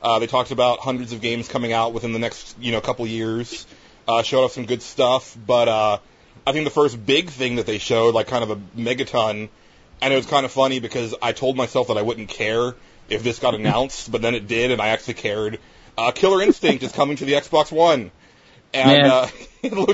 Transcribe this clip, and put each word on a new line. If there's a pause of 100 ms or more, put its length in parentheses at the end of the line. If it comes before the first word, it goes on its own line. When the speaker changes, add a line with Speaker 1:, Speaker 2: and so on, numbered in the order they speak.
Speaker 1:
Uh,
they
talked
about
hundreds
of
games
coming
out
within
the
next,
you
know,
couple
years. (400)
Uh,
showed
off
some
good
stuff,
but,
uh, (480)
I
think
the
first
big
thing
that
they
showed,
like,
kind
of
a (200)
megaton, (520)
and
it
was
kind
of
funny
because
I
told
myself
that
I
wouldn't
care (340)
if
this
got
announced,
but
then
it
did,
and
I
actually
cared. (360)
Uh,
Killer
Instinct
is
coming
to
the
Xbox
One, (640)
and,
Speaker 2:
Man,
Speaker 1:
uh, (180)
<laughs>
it
looked
Speaker 2:
I